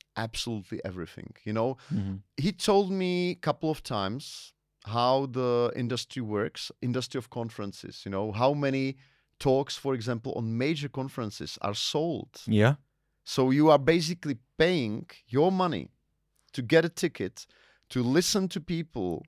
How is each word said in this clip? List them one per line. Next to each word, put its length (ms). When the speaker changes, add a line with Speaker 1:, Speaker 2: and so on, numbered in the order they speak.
Speaker 1:
absolutely 720
everything, 480
you 100
know? 240
Speaker 2:
Mm-hmm. 220
Speaker 1:
He 140
told 400
me 400
a 40
couple 360
of 100
times 720
how 420
the 480
industry 460
works, 500
industry 360
of 120
conferences, 760
you 60
know, 200
how 220
many 440
talks, 360
for 200
example, 400
on 220
major 320
conferences 720
are 120
sold. 560
Speaker 2:
Yeah. 300
Speaker 1:
So 260
you 220
are 80
basically 580
paying 480
your 240
money 380
to 80
get 240
a 40
ticket, 580
to 140
listen 460
to 120
people 680